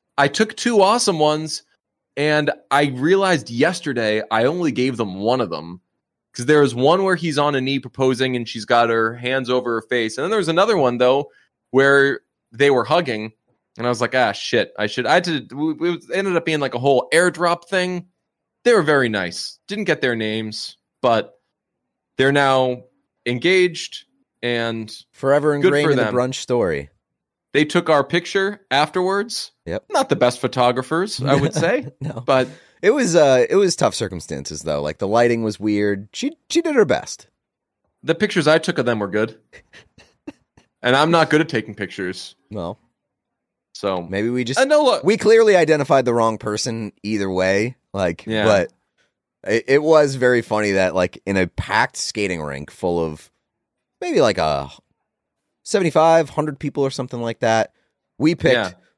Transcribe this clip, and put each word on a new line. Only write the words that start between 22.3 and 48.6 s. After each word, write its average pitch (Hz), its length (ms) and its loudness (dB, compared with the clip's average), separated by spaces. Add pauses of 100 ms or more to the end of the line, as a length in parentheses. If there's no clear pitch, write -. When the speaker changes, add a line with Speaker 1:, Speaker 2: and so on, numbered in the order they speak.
Speaker 1:
now 131 540 2 (420)
engaged 170 800 -2 (360)
and 117 500 -4 (200)
Speaker 2:
Forever 143 480 0
Speaker 1:
good 143 80 0
Speaker 2:
ingrained 147 180 2
Speaker 1:
for 151 60 2
Speaker 2:
in 135 60 2
the 120 80 0
Speaker 1:
them. 107 100 -4
Speaker 2:
brunch 127 200 -2
story. 87 540 -2 (640)
Speaker 1:
They 147 100 2
took 170 280 0
our 143 120 4
picture 190 680 -4
afterwards. 185 800 -2 (160)
Speaker 2:
Yep. 87 240 -8
Speaker 1:
Not 277 180 0
the - 60 2
best 123 240 0
photographers, 127 800 -2
I 135 140 2
would 143 180 0
say. 214 320 -2 (100)
Speaker 2:
<laughs> - 60 -18
No. 139 240 -10
Speaker 1:
But 131 220 2 (340)
Speaker 2:
It 196 120 4
was, 233 220 0
uh, 135 340 6
it - 60 0
was 190 220 2
tough - 180 0
circumstances, 76 680 -8
though. 73 180 -2
Like, 76 160 -6
the 101 100 -4
lighting 117 340 2
was 107 160 -4
weird. 104 540 -2
She, 285 220 -6 (160)
she 339 120 2
did 330 140 -4
her 233 80 6
best. - 440 -2 (760)
Speaker 1:
The 151 100 -2
pictures 175 320 -2
I 156 120 6
took 170 200 -2
of 127 80 -2
them 117 140 0
were 101 80 -2
good. 107 300 -2 (160)
<laughs> - 500 -20 (800)
And 123 160 0
I'm 156 140 2
not 165 180 4
good 151 100 4
at 156 80 0
taking 110 280 -6
pictures. 95 600 -10 (160)
Speaker 2:
Well, 98 260 -10 (960)
Speaker 1:
So 95 280 -4
Speaker 2:
maybe 101 280 -4
we 123 140 -2
just 123 160 -2
Speaker 1:
Uh, 262 60 2
no, 302 180 2
look 233 220 0
Speaker 2:
we 202 100 4
clearly 220 400 6
identified 151 480 4
the 127 100 0
wrong 113 240 2
person 110 540 -6 (120)
either 101 280 -2
way. 98 460 0 (160)
Like, 90 320 -4
Speaker 1:
Yeah. 110 180 -2
Speaker 2:
but 101 300 2 (760)